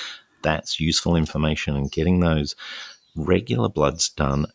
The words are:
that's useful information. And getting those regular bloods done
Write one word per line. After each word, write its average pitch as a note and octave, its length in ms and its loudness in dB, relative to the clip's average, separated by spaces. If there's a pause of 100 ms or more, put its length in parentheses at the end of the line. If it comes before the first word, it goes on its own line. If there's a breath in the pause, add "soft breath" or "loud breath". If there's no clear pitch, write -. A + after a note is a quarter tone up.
(420 loud breath)
that's - 400 -2
useful E2+ 340 2
information. D#2 640 0
And C#2 120 -2
getting F2+ 300 2
those D#2+ 380 2 (580 loud breath)
regular G#2 540 0
bloods D2 400 0
done C#2+ 460 0